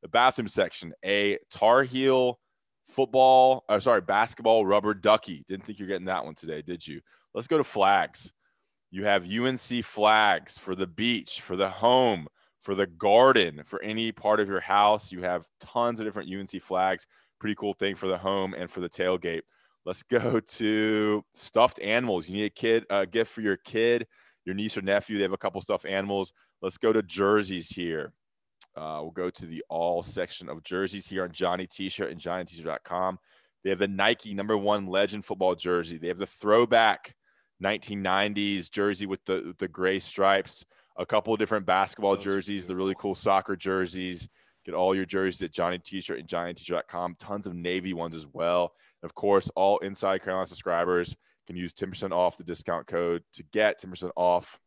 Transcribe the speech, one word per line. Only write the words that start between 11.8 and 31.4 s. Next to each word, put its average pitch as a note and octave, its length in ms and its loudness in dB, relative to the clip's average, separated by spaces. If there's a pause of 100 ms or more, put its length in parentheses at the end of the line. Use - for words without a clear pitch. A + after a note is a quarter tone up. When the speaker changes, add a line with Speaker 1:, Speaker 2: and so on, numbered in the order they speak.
Speaker 1:
for G2+ 100 -4
the F#2+ 140 0
garden, G2 760 6
for - 200 -10
any A2 280 -4
part G#2+ 280 2
of G#2 80 2
your F#2+ 140 -2
house. G#2 500 4
You F2+ 100 -10
have F2+ 240 -2 (140)
tons A#2+ 400 -2
of A2 80 -4
different G2 220 -8
U F#2+ 100 -6
N G2 80 -10
C G2 100 -10
flags. F#2 480 0 (320)
Pretty G#2+ 180 -4
cool G2+ 180 -4
thing G2 220 -2
for G2 120 -6
the F#2 100 0
home F#2+ 360 -2
and F2 180 -10
for - 80 -10
the F2 100 -4
tailgate. F2+ 520 -2 (420)
Let's - 200 -8
go A#2 360 2
to G#2+ 960 0
stuffed - 480 2
animals. G#2 480 -2
You F#2+ 80 -6
need G#2 80 -2
a G2+ 40 -2
kid, A2+ 400 2
a G2+ 160 2
gift A2 240 -2
for - 120 -12
your G2+ 160 0
kid, A#2 500 0 (380)
your F#2+ 100 -6
niece G#2 220 -4
or G2+ 40 -6
nephew. G2+ 360 0
They G2 60 2
have F#2+ 100 0
a G2 40 -4
couple F#2+ 220 -4
stuffed F#2+ 260 -4
animals. G2 460 -2 (300)
Let's F#2+ 160 -6
go A2 160 2
to A2 100 2
jerseys G2 680 0
here. E2 440 -6 (640)
Uh, D#2 260 -10
we'll D#2+ 100 -12
go F2+ 180 -4
to - 160 -12
the E2 240 -12
all E2+ 320 -2
section F2 460 -8
of D#2+ 160 -12
jerseys F#2+ 440 -6
here F#2+ 160 -6
on F2 100 -8
Johnny F2+ 340 -2